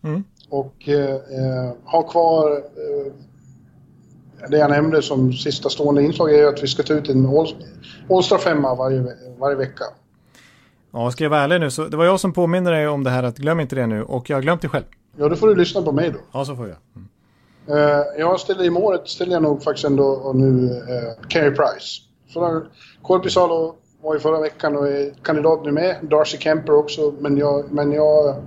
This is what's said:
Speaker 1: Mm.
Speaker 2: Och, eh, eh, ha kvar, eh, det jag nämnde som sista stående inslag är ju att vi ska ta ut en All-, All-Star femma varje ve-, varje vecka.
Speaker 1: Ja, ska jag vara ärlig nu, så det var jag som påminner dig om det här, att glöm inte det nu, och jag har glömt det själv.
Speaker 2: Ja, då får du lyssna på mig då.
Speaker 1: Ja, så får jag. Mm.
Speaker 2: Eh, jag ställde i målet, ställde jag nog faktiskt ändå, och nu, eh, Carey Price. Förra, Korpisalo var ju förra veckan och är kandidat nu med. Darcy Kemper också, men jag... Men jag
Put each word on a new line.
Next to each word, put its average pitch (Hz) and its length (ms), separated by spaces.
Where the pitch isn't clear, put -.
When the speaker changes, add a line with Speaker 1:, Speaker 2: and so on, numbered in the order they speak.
Speaker 1:
Mm. 156 200
Speaker 2:
Och, 135 400
eh, 139 260
eh, 131 580
ha 160 200
kvar, 160 540
eh, 143 560
det 147 80
jag 147 120
nämnde 151 320
som 131 320
sista - 360
stående 143 340
inslag 156 300
är 147 40
ju 147 100
att 143 160
vi 139 40
ska 143 160
ta 156 100
ut 147 160
en 131 160
All-, 151 380
All-Star 185 280
femma 147 380
varje 131 260
ve-, 123 140
varje 139 160
vecka. 131 280
Speaker 1:
Ja, 120 200
ska 139 120
jag 151 80
vara 151 100
ärlig 165 180
nu, 151 120
så 156 160
det 151 100
var 165 80
jag 185 140
som 185 140
påminner 180 380
dig 151 160
om 143 160
det 127 60
här, 123 140
att 120 140
glöm 156 220
inte 135 160
det 123 120
nu, 110 160
och 123 260
jag 147 80
har 135 40
glömt 160 200
det 170 80
själv. 147 140
Speaker 2:
Ja, 147 120
då 170 60
får 214 120
du 208 80
lyssna 175 260
på 160 100
mig 156 200
då. - 60
Speaker 1:
Ja, 135 120
så 139 100
får 120 120
jag. 87 100
Mm. 95 120
Speaker 2:
Eh, 147 360
jag 175 200
ställde 185 260
i 175 40
målet, 180 380
ställde 180 260
jag 165 100
nog 143 200
faktiskt 143 220
ändå, 139 180
och 135 320
nu, 131 420
eh, 120 500
Carey 151 240
Price. - 500
Förra, 165 280
Korpisalo 175 760
var 156 120
ju 151 60
förra 147 200
veckan 151 360
och 143 120
är 143 260
kandidat 156 420
nu 147 60
med. 170 260
Darcy 151 280
Kemper 156 360
också, 147 460
men 143 180
jag... 143 340
Men 147 200
jag 151 440